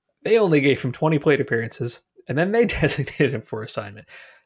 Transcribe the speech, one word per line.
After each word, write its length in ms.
They 140
only 240
gave 220
him 80
twenty 260
plate 240
appearances, 600
and 100
then 140
they 140
<laughs> 20
designated 640
him 80
for 220
assignment. 440